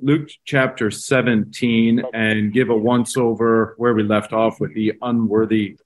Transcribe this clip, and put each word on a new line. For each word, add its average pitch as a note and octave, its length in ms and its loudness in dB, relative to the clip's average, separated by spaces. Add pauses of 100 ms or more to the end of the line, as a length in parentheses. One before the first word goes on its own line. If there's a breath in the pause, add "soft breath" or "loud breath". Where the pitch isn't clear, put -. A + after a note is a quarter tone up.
Luke D3+ 280 0 (160)
chapter B2+ 480 0
seventeen A#2 1120 0 (100)
and A2 380 0
give A#2+ 180 0
a A2+ 60 2
once A#2 400 0
over A2+ 600 0
where A#2+ 160 0
we G#2+ 120 2
left G#2 280 -2
off A2+ 280 0
with - 120 -6
the G#2+ 200 -2 (100)
unworthy A2 840 0